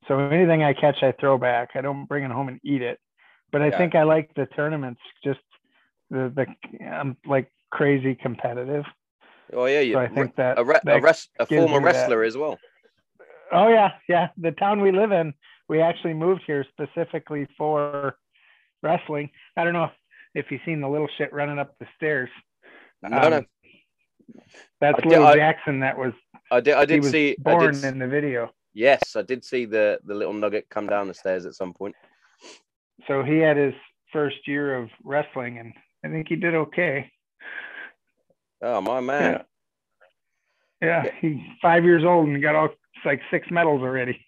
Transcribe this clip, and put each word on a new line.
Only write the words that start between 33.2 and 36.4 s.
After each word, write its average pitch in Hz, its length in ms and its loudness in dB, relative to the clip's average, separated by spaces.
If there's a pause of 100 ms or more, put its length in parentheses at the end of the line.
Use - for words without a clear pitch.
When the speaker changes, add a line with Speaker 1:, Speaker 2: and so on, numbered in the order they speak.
Speaker 1:
he 151 160 0
had 151 180 4
his 139 160 0 (380)
first 147 360 -6
year 143 300 -4
of 117 120 -10 (140)
wrestling, 135 560 -8
and 117 140 -20 (320)
I 156 40 -10
think 156 180 -8
he 170 80 -4
did 170 200 -2